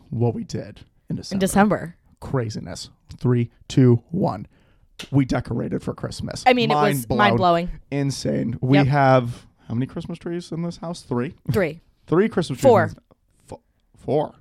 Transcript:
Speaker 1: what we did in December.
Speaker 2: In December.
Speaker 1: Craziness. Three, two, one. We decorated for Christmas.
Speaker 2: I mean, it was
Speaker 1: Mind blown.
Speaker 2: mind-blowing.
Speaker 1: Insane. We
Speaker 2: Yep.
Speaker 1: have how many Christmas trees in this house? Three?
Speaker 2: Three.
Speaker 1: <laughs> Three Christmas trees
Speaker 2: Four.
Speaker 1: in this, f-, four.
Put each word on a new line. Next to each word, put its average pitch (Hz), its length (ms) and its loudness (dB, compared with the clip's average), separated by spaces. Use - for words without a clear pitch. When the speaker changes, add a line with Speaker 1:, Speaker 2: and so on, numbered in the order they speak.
Speaker 1:
what 117 260 -2
we 226 80 -8
did - 380 -12
in 196 60 -4
December. - 180 -10
Speaker 2:
In 196 40 -4
December. 190 580 0
Speaker 1:
Craziness. - 680 -8
Three, 120 320 0
two, 123 420 6
one. 180 360 -4
We 135 160 2
decorated - 560 -6
for - 100 -8
Christmas. - 540 -10
Speaker 2:
I 254 80 6
mean, 226 160 0
it 147 40 2
was 147 80 2
Speaker 1:
Mind 123 140 -6
blown. - 100 0
Speaker 2:
mind-blowing. 175 520 2
Speaker 1:
Insane. 139 720 -4
We 131 160 4
Speaker 2:
Yep. 143 80 4
Speaker 1:
have 131 600 2
how 113 60 -8
many 123 120 -2
Christmas - 320 -12
trees 175 340 -10
in 165 100 -6
this 170 160 -8
house? 170 240 -12
Three? 131 320 -4
Speaker 2:
Three. 165 280 -2
Speaker 1:
<laughs> - 120 -20
Three 196 220 2
Christmas 156 300 -4
trees 262 120 4
Speaker 2:
Four. 196 140 6
Speaker 1:
in 104 40 -2
this, - 80 -12
f-, - 60 -16
four. - 440 -2